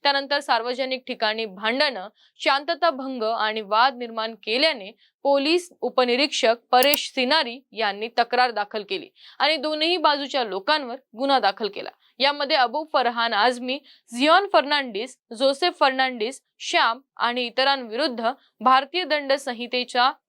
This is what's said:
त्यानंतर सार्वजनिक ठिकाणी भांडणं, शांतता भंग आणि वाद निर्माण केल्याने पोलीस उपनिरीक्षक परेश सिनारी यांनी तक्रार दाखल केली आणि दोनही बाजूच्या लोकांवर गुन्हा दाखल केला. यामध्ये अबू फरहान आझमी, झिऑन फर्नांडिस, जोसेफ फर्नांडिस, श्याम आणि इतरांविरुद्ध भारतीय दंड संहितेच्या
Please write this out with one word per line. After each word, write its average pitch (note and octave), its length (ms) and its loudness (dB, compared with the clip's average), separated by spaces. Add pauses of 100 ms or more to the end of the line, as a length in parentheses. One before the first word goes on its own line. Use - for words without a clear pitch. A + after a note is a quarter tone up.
त्यानंतर C#4 380 0
सार्वजनिक B3+ 640 -2
ठिकाणी A3 380 -4
भांडणं, A3 640 -2 (280)
शांतता D4+ 540 0
भंग C4 320 -8
आणि A3 380 -2
वाद A3+ 360 2
निर्माण A3+ 460 -8
केल्याने A#3+ 540 -2 (260)
पोलीस C#4+ 580 2
उपनिरीक्षक B3 760 2 (160)
परेश C4 440 4
सिनारी C4 460 0 (120)
यांनी G#3 360 -4
तक्रार A#3+ 420 2
दाखल G#3 320 -6
केली G3 260 -8 (300)
आणि D4+ 180 2
दोनही D#4 400 -2
बाजूच्या C#4+ 480 0
लोकांवर A#3+ 520 -2 (200)
गुन्हा C4+ 220 2
दाखल G3+ 300 0
केला. - 220 -10 (280)
यामध्ये C#4+ 380 0
अबू C4 360 2
फरहान A#3 400 0
आझमी, B3 460 0 (360)
झिऑन D#4+ 380 4
फर्नांडिस, C4+ 640 0 (200)
जोसेफ C#4 420 0
फर्नांडिस, C4 600 0 (160)
श्याम C4 420 0 (160)
आणि A#3+ 300 -2
इतरांविरुद्ध A#3+ 840 0 (300)
भारतीय C4+ 440 2
दंड C#4 280 -2
संहितेच्या B3 800 -2 (160)